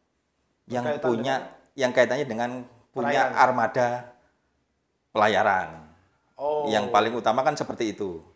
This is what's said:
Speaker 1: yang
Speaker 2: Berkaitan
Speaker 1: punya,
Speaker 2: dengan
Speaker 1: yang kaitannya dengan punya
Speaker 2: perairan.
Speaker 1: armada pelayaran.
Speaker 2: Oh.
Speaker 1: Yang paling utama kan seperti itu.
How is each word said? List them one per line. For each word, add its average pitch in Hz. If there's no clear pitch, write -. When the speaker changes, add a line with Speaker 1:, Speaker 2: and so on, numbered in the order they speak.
Speaker 1:
yang 120
Speaker 2:
Berkaitan 147
Speaker 1:
punya, 120
Speaker 2:
dengan -
Speaker 1:
yang 127
kaitannya 127
dengan 120
punya 131
Speaker 2:
perairan. 120
Speaker 1:
armada 123
pelayaran. 95
Speaker 2:
Oh. 147
Speaker 1:
Yang 104
paling 110
utama 113
kan 147
seperti 110
itu. 90